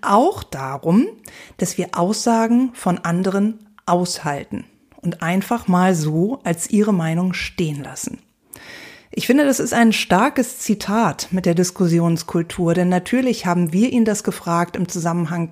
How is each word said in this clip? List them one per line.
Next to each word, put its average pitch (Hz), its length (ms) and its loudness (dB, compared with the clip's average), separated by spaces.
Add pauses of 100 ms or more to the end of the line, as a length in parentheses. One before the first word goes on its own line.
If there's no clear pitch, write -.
auch 254 420 2
darum, 143 640 0 (520)
dass - 200 -4
wir 175 140 -4
Aussagen 226 840 2
von - 260 -2
anderen 190 680 -2 (180)
aushalten 175 800 -4 (380)
und 170 200 -6
einfach 190 460 -2
mal 185 280 4
so 165 480 0
als 170 260 -4
ihre 208 240 2
Meinung 170 400 0
stehen 151 500 -4
lassen. - 360 -12 (920)
Ich - 140 -6
finde, 277 180 4
das 277 160 2
ist - 140 -4
ein 233 180 6
starkes 262 680 0
Zitat 208 720 -2
mit 180 160 0
der 170 80 4
Diskussionskultur, 170 1200 0
denn 180 140 2
natürlich 226 580 0
haben 175 260 0
wir 226 180 2
ihn 233 140 2
das 208 180 0
gefragt 175 520 -2
im 175 120 -2
Zusammenhang 170 640 -4